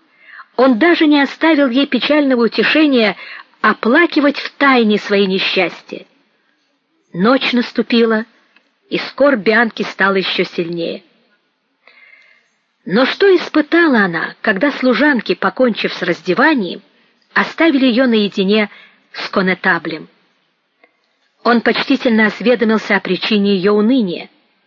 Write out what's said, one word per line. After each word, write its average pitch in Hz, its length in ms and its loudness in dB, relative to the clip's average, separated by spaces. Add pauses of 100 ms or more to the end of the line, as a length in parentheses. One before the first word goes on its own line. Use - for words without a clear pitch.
(560)
Он 247 220 4
даже 330 280 2
не 294 140 4
оставил 285 480 0
ей 269 180 0
печального 269 580 0
утешения 233 720 2 (440)
оплакивать 285 800 0
в - 140 -12
тайне 233 460 2
свои 202 280 0
несчастья. - 800 -4 (1040)
Ночь 233 400 0
наступила, 233 720 0 (640)
и - 100 -6
скорбь 269 420 0
Бианки 220 420 0
стала 196 320 -2
еще 190 300 -2
сильнее. 170 580 -8 (1800)
Но 208 200 0
что - 300 0
испытала 311 680 2
она, 170 400 -2
когда 220 300 0
служанки, 254 640 0
покончив 208 580 -2
с - 100 -12
раздеванием, 180 800 -2 (520)
оставили 269 520 0
ее 254 200 2
наедине 208 640 0 (420)
с - 160 -12
коннетаблем? 175 800 -2 (1300)
Он 233 180 2
почтительно 220 640 0
осведомился 214 720 0
о 190 40 -2
причине 202 560 -2
ее 190 160 0
уныния. 208 580 -2 (360)